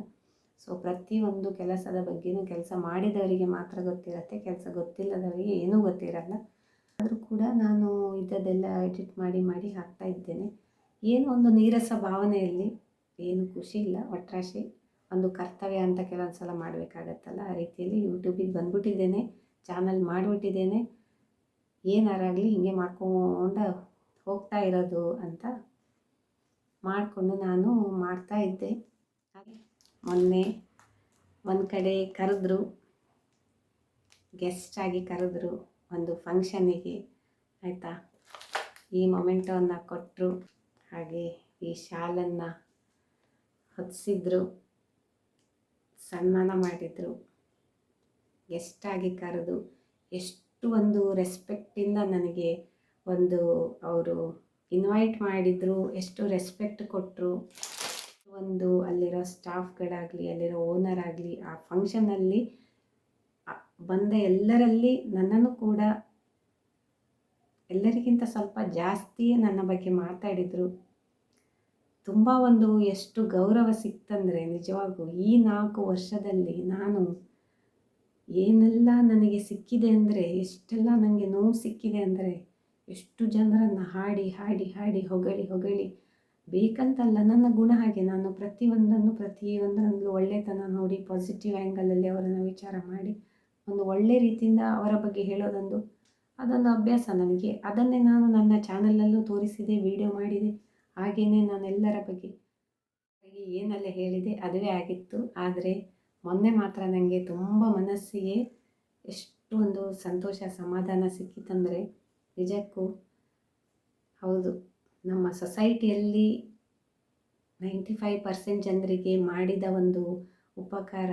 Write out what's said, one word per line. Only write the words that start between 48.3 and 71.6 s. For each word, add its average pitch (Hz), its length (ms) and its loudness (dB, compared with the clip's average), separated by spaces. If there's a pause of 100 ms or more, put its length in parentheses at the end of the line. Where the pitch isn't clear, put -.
ಗೆಸ್ಟ್ - 360 -12
ಆಗಿ 180 300 -4
ಕರೆದು 175 600 -8 (360)
ಎಷ್ಟು - 600 -8
ಒಂದು 202 420 2
ರೆಸ್ಪೆಕ್ಟಿಂದ 202 840 -4
ನನಗೆ 175 680 -2 (400)
ಒಂದು 175 640 2 (140)
ಅವರು 170 600 -4 (280)
ಇನ್ವೈಟ್ 214 500 2
ಮಾಡಿದ್ರು, 190 720 0
ಎಷ್ಟು 190 320 -8
ರೆಸ್ಪೆಕ್ಟ್ 196 560 -4
ಕೊಟ್ಟರು. 185 680 -6 (800)
ಒಂದು 185 540 0
ಅಲ್ಲಿರೋ 180 400 -2
ಸ್ಟಾಫ್‌ಗಳಾಗಲಿ, 175 1080 -8
ಅಲ್ಲಿರೋ 170 280 -4
ಓನರ್ 180 400 0
ಆಗಲಿ, 170 420 -8
ಆ 160 140 -14
ಫಂಕ್ಷನಲ್ಲಿ 202 1080 0 (1300)
ಬಂದ 202 260 0
ಎಲ್ಲರಲ್ಲಿ 226 920 4
ನನ್ನನ್ನು 208 500 2
ಕೂಡ 214 260 0 (1900)
ಎಲ್ಲರಿಗಿಂತ 233 560 2
ಸ್ವಲ್ಪ 214 320 -6 (140)
ಜಾಸ್ತಿಯೇ 208 640 0
ನನ್ನ 202 260 4
ಬಗ್ಗೆ 185 280 0
ಮಾತಾಡಿದ್ರು. 180 1000 -2 (1120)